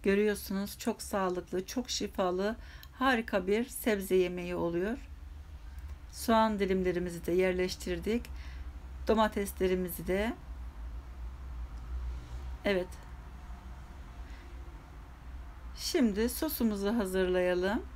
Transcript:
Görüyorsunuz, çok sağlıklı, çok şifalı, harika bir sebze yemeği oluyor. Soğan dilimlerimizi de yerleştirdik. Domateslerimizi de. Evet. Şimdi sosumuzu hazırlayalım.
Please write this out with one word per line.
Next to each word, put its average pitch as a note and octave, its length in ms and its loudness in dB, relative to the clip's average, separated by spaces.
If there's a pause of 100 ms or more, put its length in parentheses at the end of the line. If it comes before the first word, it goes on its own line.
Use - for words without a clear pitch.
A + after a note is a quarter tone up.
Görüyorsunuz, G3+ 760 2
çok A3 220 -2
sağlıklı, F#3 640 -2
çok - 240 -4
şifalı, G3 640 0 (360)
harika A3+ 560 2
bir G#3+ 180 4
sebze G3 500 0
yemeği F3+ 400 2
oluyor. F3 420 0 (1120)
Soğan A3 480 4
dilimlerimizi F3+ 680 2
de E3+ 60 0
yerleştirdik. F#3 960 2 (840)
Domateslerimizi F#3 1000 2
de. G3+ 260 2 (2250)
Evet. F#3 240 2 (2750)
Şimdi A3+ 540 4
sosumuzu A3+ 680 2
hazırlayalım. F#3 840 4 (140)